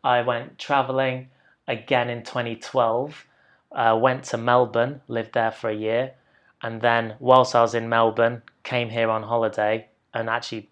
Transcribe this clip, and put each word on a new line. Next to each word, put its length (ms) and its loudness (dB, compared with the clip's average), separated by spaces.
I 180 2
went 360 -4
travelling 680 -2
again 420 0
in 120 -6
twenty 340 -6
twelve, 720 -2
uh, 280 2
went 240 2
to 140 -6
Melbourne, 720 2
lived 260 -6
there 180 0
for 180 -6
a 40 -4
year. 380 -2
And 160 -8
then 380 2
whilst 380 6
I 40 6
was 140 2
in 140 -2
Melbourne, 520 2
came 260 -4
here 220 0
on 140 -2
holiday 640 -2
and 160 -4
actually 420 -6